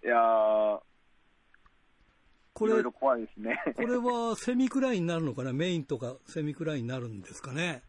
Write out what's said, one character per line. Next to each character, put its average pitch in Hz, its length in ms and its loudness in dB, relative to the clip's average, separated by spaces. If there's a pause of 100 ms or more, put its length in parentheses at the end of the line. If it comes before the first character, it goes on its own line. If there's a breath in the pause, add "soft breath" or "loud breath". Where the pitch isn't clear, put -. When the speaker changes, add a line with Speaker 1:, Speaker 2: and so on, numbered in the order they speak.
Speaker 1:
い - 60 -6
や 117 80 4
ー。 107 640 4 (1700)
Speaker 2:
こ 214 140 -2
れ、 220 40 4
Speaker 1:
い 220 40 6
ろ 220 80 6
い - 20 -
ろ 123 80 -2
怖 131 260 2
い 113 40 -6
で - 120 -10
す - 60 -16
ね。 - 200 -4 (140)
Speaker 2:
こ - 80 -4
れ 240 140 0
は 233 400 0
セ - 180 -2
ミ 254 140 2
く 269 120 -2
ら 262 120 2
い 202 80 0
に 170 80 0
な 170 100 -2
る 165 60 -2
の 131 100 -2
か 127 80 -6
な？ 131 100 -4
メ 165 200 0
イ 170 60 0
ン 147 60 -4
と 135 140 -4
か 127 160 -8 (140)
セ 160 160 -6
ミ 147 100 -4
く 160 100 -8
ら 156 120 -4
い 127 60 -4
に 113 40 -6
な 127 140 -4
る 120 80 -8
ん 104 120 -12
で 92 100 -18
す - 120 -18
か 123 100 -12
ね。 156 360 -6